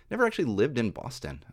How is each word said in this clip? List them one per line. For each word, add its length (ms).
never 160
actually 200
lived 340
in 100
Boston. 640